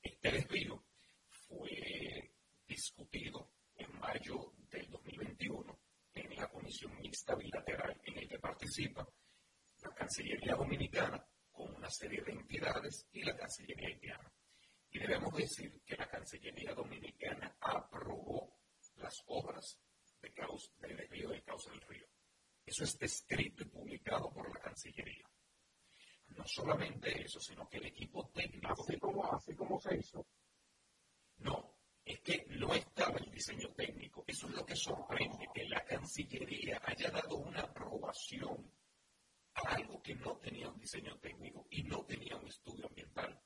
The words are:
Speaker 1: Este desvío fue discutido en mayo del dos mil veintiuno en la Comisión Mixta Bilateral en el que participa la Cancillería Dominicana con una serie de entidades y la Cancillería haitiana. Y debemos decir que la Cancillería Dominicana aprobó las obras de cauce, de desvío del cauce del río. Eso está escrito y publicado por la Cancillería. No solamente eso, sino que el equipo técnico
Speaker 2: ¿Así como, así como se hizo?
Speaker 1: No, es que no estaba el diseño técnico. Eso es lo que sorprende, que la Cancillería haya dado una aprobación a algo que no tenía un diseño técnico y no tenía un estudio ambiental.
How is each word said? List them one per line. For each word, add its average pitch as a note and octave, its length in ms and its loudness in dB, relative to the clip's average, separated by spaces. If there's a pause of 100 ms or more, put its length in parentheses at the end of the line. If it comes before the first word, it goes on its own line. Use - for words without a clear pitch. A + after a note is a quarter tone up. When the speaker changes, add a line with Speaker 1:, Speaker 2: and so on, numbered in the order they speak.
Speaker 1:
Este - 320 4
desvío - 540 2 (420)
fue - 1040 -6 (320)
discutido - 840 -4 (220)
en - 240 -10
mayo - 560 0 (160)
del - 180 -4
dos - 160 -8
mil - 140 -10
veintiuno - 640 -2 (340)
en - 200 -6
la - 140 0
Comisión - 500 -6
Mixta - 360 0
Bilateral - 680 0
en - 120 -6
el - 100 -4
que - 120 -6
participa - 680 -2 (760)
la - 120 -8
Cancillería - 600 2
Dominicana - 680 4 (300)
con - 220 -8
una - 160 -6
serie - 320 -2
de - 100 -2
entidades - 800 0
y - 100 -8
la - 140 2
Cancillería - 520 -4
haitiana. - 440 -6 (560)
Y - 100 -4
debemos - 380 6
decir - 480 2
que - 100 -2
la - 140 -2
Cancillería - 640 -4
Dominicana - 880 -4
aprobó - 1000 0 (360)
las - 300 -6
obras - 520 -2 (420)
de - 140 -12
cauce, - 420 -2
de - 180 -6
desvío - 360 -4
del - 120 -2
cauce - 280 -6
del - 100 -10
río. - 260 -14 (600)
Eso - 180 0
está - 220 2
escrito - 560 4
y - 80 -6
publicado - 600 0
por - 220 -4
la - 80 -6
Cancillería. - 640 -6 (1000)
No - 200 -10
solamente - 760 4
eso, - 180 -6
sino - 260 -6
que - 120 -6
el - 80 -2
equipo - 420 -4
técnico - 420 0
Speaker 2:
¿Así - 280 2
como, - 340 6
así - 220 2
como F#3 260 4
se F#3 160 4
hizo? - 300 -2 (1120)
Speaker 1:
No, - 400 2 (260)
es - 160 -6
que - 300 2
no - 240 4
estaba - 420 4
el - 140 0
diseño - 420 -2
técnico. - 540 -2
Eso - 220 -2
es - 80 -2
lo - 100 0
que - 100 0
sorprende, - 800 2
que - 120 0
la - 200 4
Cancillería - 960 0
haya - 260 4
dado - 260 2
una - 260 0
aprobación - 1080 -2 (840)
a - 220 4
algo - 260 0
que - 140 -4
no - 200 0
tenía - 320 -4
un - 100 -8
diseño - 400 -6
técnico - 520 -8
y - 140 0
no - 200 0
tenía - 320 -4
un - 100 -8
estudio - 420 -8
ambiental. - 580 -4